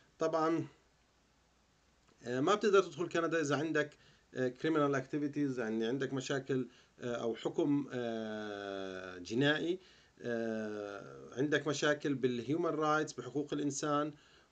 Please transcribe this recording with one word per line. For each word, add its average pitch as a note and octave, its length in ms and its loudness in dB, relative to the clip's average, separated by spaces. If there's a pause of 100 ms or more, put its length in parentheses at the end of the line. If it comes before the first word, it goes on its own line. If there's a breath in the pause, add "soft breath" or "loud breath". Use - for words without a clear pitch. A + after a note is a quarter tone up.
(180 soft breath)
طبعا، D#3+ 460 2 (1600)
آه، B2 160 -2
ما F3 140 4
بتقدر G3+ 280 6
تدخل D#3+ 260 -4
كندا E3 320 2
إذا C#3+ 160 2
عندك، D3+ 400 0 (380 soft breath)
آه، B2+ 280 0
criminal D3 400 4
activities، C#3+ 560 -2
يعني A2+ 280 0
عندك C3 260 0
مشاكل، C3+ 560 -2 (320 soft breath)
آه، A#2+ 140 -4
أو A#2 200 0
حكم، D3 580 0
آه، G2+ 1300 -4
جنائي، C#3+ 600 2 (460 loud breath)
آه، G#2+ 1120 -4
عندك D3 280 2
مشاكل D3 480 0
بالهيومن B2+ 560 0
رايتس، D3+ 420 2
بحقوق C#3+ 420 -4
الإنسان، D3 580 0 (400 soft breath)